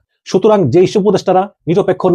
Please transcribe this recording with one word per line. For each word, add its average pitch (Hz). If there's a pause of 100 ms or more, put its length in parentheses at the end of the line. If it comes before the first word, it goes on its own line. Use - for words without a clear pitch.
(300)
সুতরাং 214 (160)
যেই 180
সব 202
উপদেষ্টারা 190 (260)
নিরপেক্ষ 185 (120)